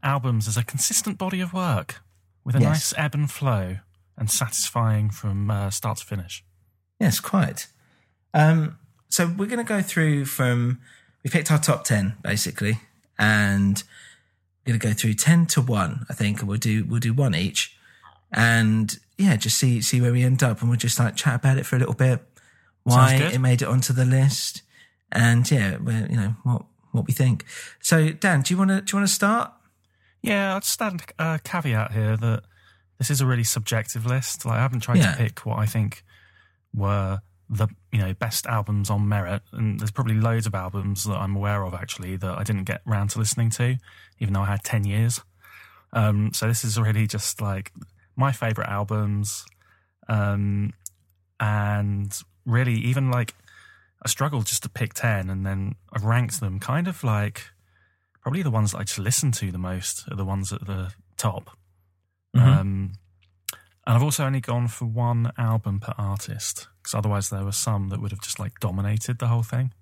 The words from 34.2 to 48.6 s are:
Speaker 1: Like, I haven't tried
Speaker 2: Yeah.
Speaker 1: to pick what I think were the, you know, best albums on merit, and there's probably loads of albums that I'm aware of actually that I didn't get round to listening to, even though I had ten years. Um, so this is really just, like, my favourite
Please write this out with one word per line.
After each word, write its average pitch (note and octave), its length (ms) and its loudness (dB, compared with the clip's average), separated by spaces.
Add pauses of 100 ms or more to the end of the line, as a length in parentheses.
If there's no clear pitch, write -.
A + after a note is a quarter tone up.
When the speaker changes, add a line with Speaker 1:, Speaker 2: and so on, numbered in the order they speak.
Speaker 1:
Like, A2+ 140 0
I - 20 2
haven't B2+ 200 0
tried B2 180 2
Speaker 2:
Yeah. A#2 140 4
Speaker 1:
to - 40 -2
pick A2+ 300 -2
what G#2+ 120 -4
I G#2+ 60 0
think G#2+ 400 -2 (680)
were G2 480 0 (260)
the, G#2+ 200 0 (220)
you A2 100 0
know, F#2+ 120 0
best - 340 -4
albums G#2 440 -2
on G#2 180 2
merit, G2+ 320 -2 (100)
and A2 300 -2
there's G#2+ 100 -2
probably A2+ 260 0
loads A2+ 300 2
of G2+ 80 -4
albums F#2+ 500 -4
that G2+ 120 -2
I'm G2 180 -2
aware G2+ 300 -2
of F2+ 80 -6
actually F#2 440 -8
that F#2 220 -6
I F#2+ 40 -4
didn't G#2 220 -2
get - 200 -6
round G2+ 260 0
to - 80 -6
listening A2+ 340 0
to, B2 260 0 (400)
even G2 160 -2
though G2 80 0
I G2+ 40 0
had G2+ 160 -2
ten G#2 220 -2
years. A2 380 0 (720)
Um, G#2+ 400 2
so A2 120 -2
this A#2 160 0
is A2+ 160 -2
really A2 280 2
just, - 340 -4
like, G2 320 -4 (420)
my C3 160 2
favourite A2+ 380 -2